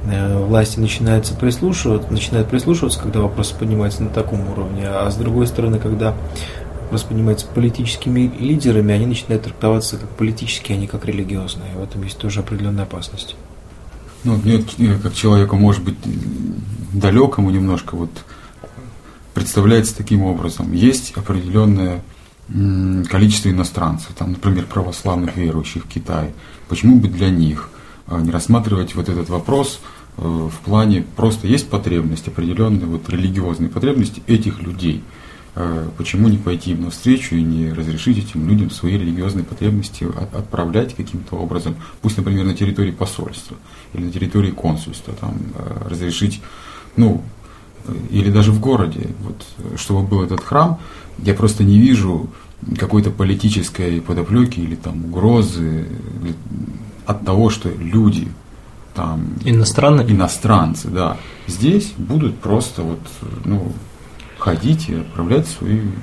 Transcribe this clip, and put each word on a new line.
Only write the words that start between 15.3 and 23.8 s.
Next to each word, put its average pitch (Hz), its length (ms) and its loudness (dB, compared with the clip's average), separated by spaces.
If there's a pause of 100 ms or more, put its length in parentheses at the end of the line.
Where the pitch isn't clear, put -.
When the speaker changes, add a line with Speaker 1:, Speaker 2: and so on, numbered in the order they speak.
Speaker 2:
может 101 260 4
быть, 95 140 -2 (960)
далекому 101 580 4
немножко, 95 460 0
вот, 85 140 -4 (1200)
представляется 110 600 4
таким 101 280 2
образом. 85 480 -2
Есть 120 440 2
определенная 95 840 2 (500)
м, 95 540 0
количество 104 460 4
иностранцев, 87 680 -2